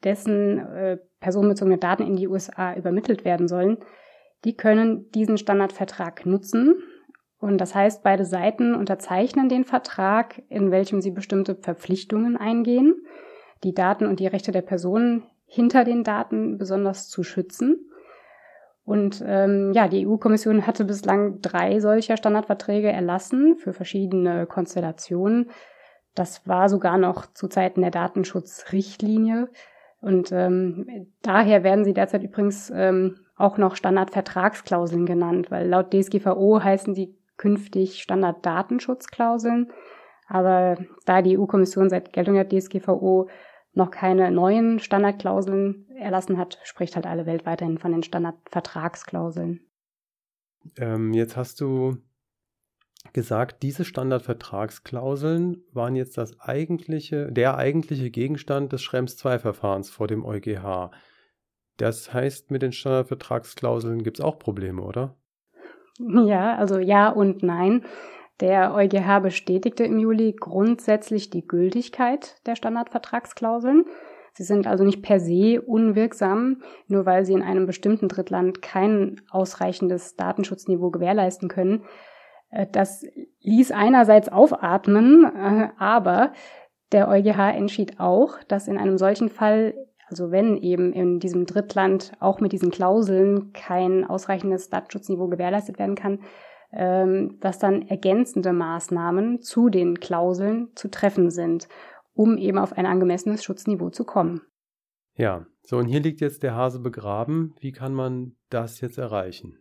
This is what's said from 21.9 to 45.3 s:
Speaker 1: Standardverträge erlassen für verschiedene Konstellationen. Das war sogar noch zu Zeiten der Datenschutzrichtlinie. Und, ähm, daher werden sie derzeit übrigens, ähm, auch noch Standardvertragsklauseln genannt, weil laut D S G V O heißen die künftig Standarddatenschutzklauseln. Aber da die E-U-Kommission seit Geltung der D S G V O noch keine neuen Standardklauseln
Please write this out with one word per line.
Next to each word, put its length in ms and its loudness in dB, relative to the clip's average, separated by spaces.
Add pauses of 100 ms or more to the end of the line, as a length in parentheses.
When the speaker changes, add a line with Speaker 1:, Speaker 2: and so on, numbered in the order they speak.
Speaker 1:
Standardverträge 720 0
erlassen 680 2
für 160 -6
verschiedene 720 -2
Konstellationen. 1040 -2 (640)
Das 340 -8
war 220 4
sogar 260 2
noch 300 0
zu 220 -10
Zeiten 340 0
der 80 2
Datenschutzrichtlinie. 1600 -2 (500)
Und, 320 0
ähm, 880 -2
daher 440 4
werden 200 4
sie 80 2
derzeit 300 0
übrigens, 520 -4
ähm, 420 0 (200)
auch 220 2
noch 180 2
Standardvertragsklauseln 1300 -2
genannt, 460 -2
weil 180 -4
laut 240 2
D 60 4
S 100 2
G 100 -2
V 180 0
O 260 4
heißen 320 0
die 200 -6 (220)
künftig 680 -2
Standarddatenschutzklauseln. 1700 -2 (580)
Aber 500 2 (260)
da 160 4
die 140 4
E-U-Kommission 560 2
seit 240 -4
Geltung 220 2
der 80 2
D 120 -2
S 140 -4
G 100 -6
V 140 0
O 340 2 (460)
noch 180 2
keine 400 2
neuen 480 2
Standardklauseln 1080 -2 (140)